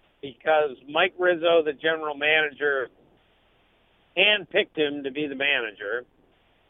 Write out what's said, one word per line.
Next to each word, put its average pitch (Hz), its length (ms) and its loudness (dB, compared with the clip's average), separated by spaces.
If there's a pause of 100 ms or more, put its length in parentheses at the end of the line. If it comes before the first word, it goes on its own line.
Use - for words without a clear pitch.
(200)
because 147 580 0 (120)
Mike 175 300 0
Rizzo, 170 440 4
the 151 100 2
general 156 420 -2
manager, 143 720 0 (1300)
handpicked 196 580 0
him 147 280 -4
to 131 80 -8
be 151 160 -6
the 139 80 -10
manager. 120 680 -4 (640)